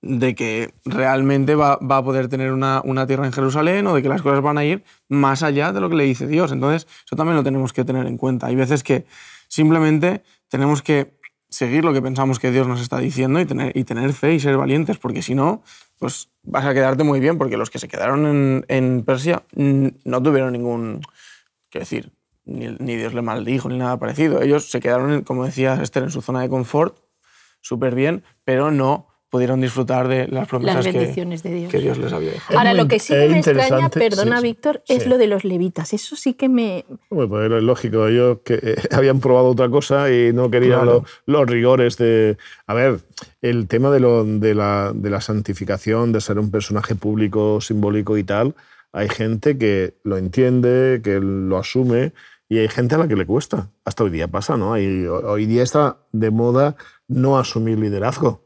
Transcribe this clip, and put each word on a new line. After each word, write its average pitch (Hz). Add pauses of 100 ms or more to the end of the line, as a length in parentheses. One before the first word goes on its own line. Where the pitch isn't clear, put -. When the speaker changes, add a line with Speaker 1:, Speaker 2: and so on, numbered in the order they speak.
Speaker 1:
de 123
que 113 (140)
realmente 135
va, 143
va 135
a 131
poder 131
tener 131
una, 135
una 135
tierra 135
en 127
Jerusalén 156
o 180
de 139
que 139
las 156
cosas 139
van 147
a 147
ir 180 (280)
más 139
allá 151
de 196
lo 180
que 170
le 143
dice 131
Dios. 156
Entonces, 143 (160)
eso -
también 160
lo 143
tenemos 135
que 127
tener 127
en 117
cuenta. 127
Hay 123
veces 131
que 143 (440)
simplemente 156 (260)
tenemos 139
que 143 (300)
seguir 139
lo 165
que 135
pensamos 131
que 131
Dios 127
nos 123
está 123
diciendo 131
y 170
tener, 135
y 131
tener 123
fe 151
y 151
ser 139
valientes, 139
porque -
si 123
no, 160 (360)
pues - (140)
vas 135
a 139
quedarte 135
muy 143
bien, 156
porque 131
los 113
que 131
se 131
quedaron 139
en, 139
en 127
Persia, 135 (140)
mm, 139 (180)
no 127
tuvieron 135
ningún, 120 (680)
quiero -
decir, - (320)
ni, 120 (100)
ni 120
Dios 113
le 120
maldijo 113
ni 127
nada 127
parecido. 143
Ellos 143
se 127
quedaron, 127
en, 143
como 127
decía 131
Esther, 131
en 151
su 139
zona 127
de 127
confort, 143 (640)
súper 123
bien, 151 (220)
pero 135
no 139 (240)
pudieron 127
disfrutar 127
de 131
las -
promesas 120
Speaker 2:
Las 131
Speaker 1:
que, 185
Speaker 2:
bendiciones 175
de 180
Dios. 175
Speaker 1:
que 143
Dios 131
les -
había 80
dejado. -
Speaker 2:
Ahora, 185
Speaker 3:
Es 190
Speaker 2:
lo 170
Speaker 3:
muy 143
Speaker 2:
que 165
sí -
Speaker 3:
in-, 139
Speaker 2:
que 147
Speaker 3:
es 151
Speaker 2:
me 170
extraña, 139 (220)
Speaker 3:
interesante. 135
Speaker 2:
perdona, 220
Speaker 3:
Sí, 240
sí. 240
Speaker 2:
Víctor, 294
es 254
Speaker 3:
Sí. 247
Speaker 2:
lo 254
de 226
los 202
levitas. 175
Eso 214
sí 262
que 269
me 226 (240)
Speaker 3:
Hombre, 147
pues 107
es 113
lógico. 110
Ellos 120
que, 120
eh, 110
<laughs> -
habían 135
probado 127
otra 127
cosa 139
y 120
no 123
querían 123
Speaker 1:
Claro. 120 (220)
Speaker 3:
lo-, 147
los 135
rigores 120
de... 110 (280)
A 104
ver, 120 (420)
el 120
tema 127
de, 139
lo, 120
de 107
la, 101
de 101
la 101
santificación, 107
de 107
ser 104
un 104
personaje 104
público, 107
simbólico 104
y 101
tal, 107 (400)
hay 101
gente 113
que 101 (120)
lo 101
entiende, 127
que 98
lo 95
asume, 127 (340)
y 110
hay 110
gente 123
a 156
la 170
que 110
le 92
cuesta. 101 (160)
Hasta -
hoy 98
día 82
pasa, 101
¿no? 107
Hay, 98
ho-, 87
hoy 107
día 113
está 143 (140)
de 110
moda 120 (320)
no 131
asumir 113
liderazgo. 107